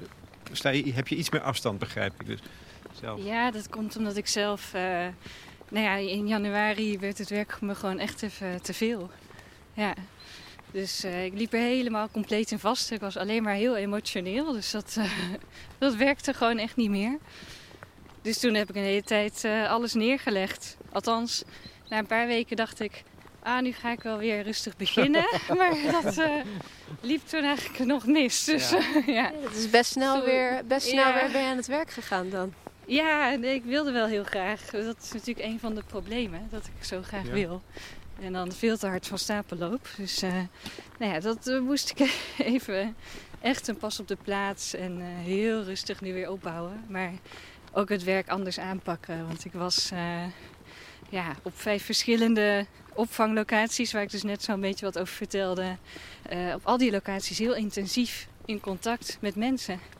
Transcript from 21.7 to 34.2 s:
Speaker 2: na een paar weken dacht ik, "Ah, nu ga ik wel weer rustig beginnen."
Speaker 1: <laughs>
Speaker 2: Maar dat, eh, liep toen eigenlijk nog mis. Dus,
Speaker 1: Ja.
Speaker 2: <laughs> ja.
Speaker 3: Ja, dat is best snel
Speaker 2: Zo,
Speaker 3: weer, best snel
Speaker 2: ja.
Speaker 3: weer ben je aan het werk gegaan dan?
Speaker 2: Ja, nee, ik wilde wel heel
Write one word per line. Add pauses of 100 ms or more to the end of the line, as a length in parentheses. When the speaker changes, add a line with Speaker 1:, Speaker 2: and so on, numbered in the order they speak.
Speaker 2:
na
een
paar
weken
dacht
ik, (400)
"Ah,
nu
ga
ik
wel
weer
rustig
beginnen." (160)
Speaker 1:
<laughs>
Speaker 2:
Maar (280)
dat,
eh, (720)
liep
toen
eigenlijk
nog
mis.
Dus,
Speaker 1:
Ja.
Speaker 2:
<laughs>
ja.
Speaker 3:
Ja, (120)
dat
is
best
snel
Speaker 2:
Zo,
Speaker 3:
weer,
best
snel
Speaker 2:
ja.
Speaker 3:
weer
ben
je
aan
het
werk
gegaan
dan? (320)
Speaker 2:
Ja,
nee,
ik
wilde
wel
heel